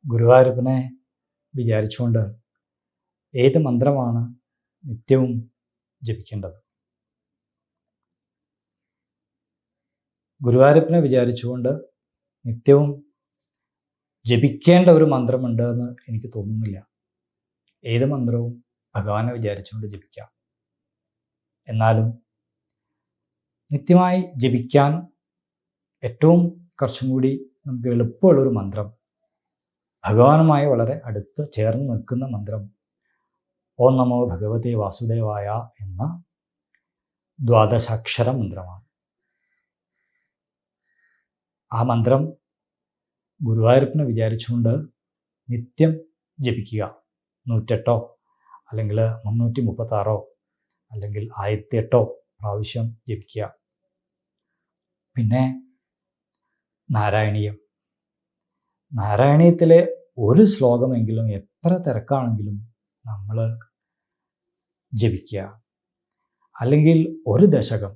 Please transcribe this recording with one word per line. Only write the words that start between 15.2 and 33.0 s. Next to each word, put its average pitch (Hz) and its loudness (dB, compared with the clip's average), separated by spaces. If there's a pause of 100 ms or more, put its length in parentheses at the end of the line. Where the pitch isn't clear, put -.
എന്ന് 120 -6 (200)
എനിക്ക് 113 -10
തോന്നുന്നില്ല. 107 -8 (1080)
ഏത് 117 0
മന്ത്രവും 120 -4 (420)
ഭഗവാനെ 107 -4
വിചാരിച്ചുകൊണ്ട് 104 -8
ജപിക്കാം. - -20 (1400)
എന്നാലും 110 0 (1600)
നിത്യമായി 180 2 (160)
ജപിക്കാൻ 127 2 (1120)
ഏറ്റവും 165 4 (360)
കുറച്ചും 135 -4
കൂടി 131 0 (300)
നമുക്ക് 127 -8
എളുപ്പമുള്ളൊരു 131 2
മന്ത്രം, 101 -6 (1160)
ഭഗവാനുമായി 143 4
വളരെ 120 0 (100)
അടുത്ത് 107 -10 (100)
ചേർന്ന് 113 -2
നിൽക്കുന്ന 120 -6
മന്ത്രം, 104 -8 (1160)